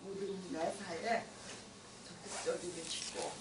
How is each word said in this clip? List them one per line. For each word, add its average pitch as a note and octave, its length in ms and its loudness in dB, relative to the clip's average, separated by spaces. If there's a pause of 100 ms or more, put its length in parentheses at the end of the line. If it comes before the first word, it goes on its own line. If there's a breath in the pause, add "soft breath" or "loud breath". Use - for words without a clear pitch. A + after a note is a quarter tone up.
모든 F#3+ 480 0
매사에 F3 720 4 (800)
적극적이게 F3 760 0
짓고 - 580 0